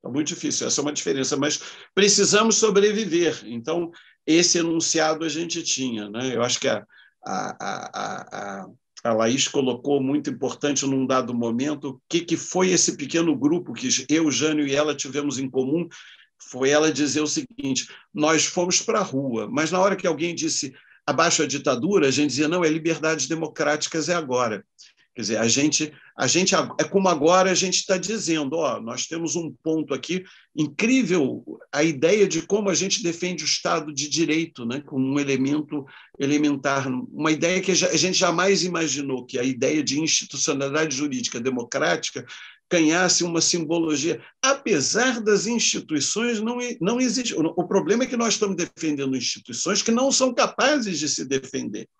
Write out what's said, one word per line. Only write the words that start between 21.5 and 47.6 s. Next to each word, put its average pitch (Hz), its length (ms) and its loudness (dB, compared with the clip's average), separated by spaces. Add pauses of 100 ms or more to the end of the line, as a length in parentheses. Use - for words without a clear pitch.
a 135 40 4
gente 143 200 2
dizia, 151 180 0
não, 175 160 2
é 151 40 4
liberdades 160 580 0
democráticas, 156 840 -2
é 175 40 2
agora. 123 520 -2 (500)
Quer 120 60 -10
dizer, 107 160 -2
a 113 100 2
gente, 147 440 2 (260)
a 127 100 0
gente 185 260 2
ag-, 147 260 0
é 156 40 4
como 190 240 2
agora 180 420 6
a 180 60 2
gente 180 300 0
tá 190 120 2
dizendo, 160 600 -2
ó, 123 240 -2
nós 117 260 -8
temos 165 280 -4
um 165 160 -4 (120)
ponto 160 300 -2
aqui 175 300 -4 (320)
incrível, 170 880 0 (280)
a 143 100 0
ideia 165 460 4
de 160 140 -2
como 202 280 0
a 165 60 0
gente 190 260 -2
defende 170 420 -4
o 147 40 -4
Estado 160 460 -2
de 147 160 -6
Direito, 156 560 -2
né, 127 200 -4
como 131 220 -2
um 139 100 0
elemento 139 680 0 (340)
elementar, 139 680 2
uma 131 440 -2
ideia 170 300 2
que 185 120 0
ja-, 180 140 2
a 165 100 0
gente 180 200 2
jamais 175 460 2
imaginou, 143 640 -2
que 127 140 -6
a 123 40 0
ideia 135 380 0
de 131 180 -2
institucionalidade 147 960 -2
jurídica 127 440 -4
democrática 131 840 -2 (440)
ganhasse 170 540 4
uma 165 180 0
simbologia, 160 800 0 (200)
apesar 233 800 2
das 202 260 2
instituições 214 920 0
não 240 200 -4
e-, 240 200 -6
não 233 180 0
exi-, 254 340 0
o, 160 220 0
o 170 120 -2